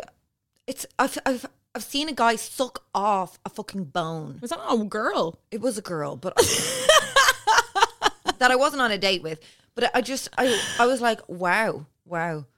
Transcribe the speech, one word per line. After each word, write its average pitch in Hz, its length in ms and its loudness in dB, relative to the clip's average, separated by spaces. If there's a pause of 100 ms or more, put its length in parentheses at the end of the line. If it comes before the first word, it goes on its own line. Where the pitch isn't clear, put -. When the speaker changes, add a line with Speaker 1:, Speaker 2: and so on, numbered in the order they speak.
(680)
Speaker 1:
it's, - 180 -8 (140)
I've, 269 260 0
I've, 254 200 -2 (280)
I've 226 100 -8
seen 294 260 -4
a 302 40 -6
guy 233 220 2
suck - 580 -6
off 196 500 0
a 196 60 -10
fucking 202 360 -10
bone. 160 540 -6
Speaker 2:
Was 240 120 -8
that 339 80 -8
not 240 200 0
a 214 60 0
girl? 214 540 -2 (100)
Speaker 1:
It 160 120 -8
was 233 180 -2
a - 20 -10
girl, 151 340 -6
but 160 200 -8
<laughs> - 100 6 (1900)
that 254 120 6
I 254 40 4
wasn't 285 260 2
on 240 100 4
a 202 60 0
date 185 260 0
with. 156 160 -8 (360)
But 240 200 2
I 254 60 2
just, 254 360 -6
I, 247 220 2 (200)
I 233 60 6
was 247 160 2
like, 226 260 0
wow, 180 580 0 (200)
wow. 165 400 -4 (120)